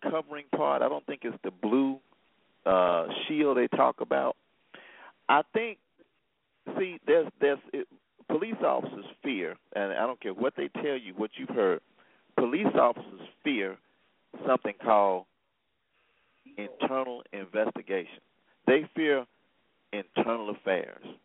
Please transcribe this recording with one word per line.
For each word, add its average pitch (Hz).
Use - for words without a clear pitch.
covering 147
part. 143
I 123
don't 147
think 143
it's 113
the 95
blue, 135
uh, 90
shield 151
they 120
talk 131
about. 135
I 147
think, 220
see, 180
there's, 151
there's, 143
it, 143
police 208
officers 127
fear, 90
and 101
I 107
don't 123
care 98
what 123
they 143
tell 147
you, 107
what 107
you've 160
heard, 98
police 156
officers 120
fear 101
something 127
called 101
internal 123
investigation. 98
They 151
fear 143
internal 110
affairs. -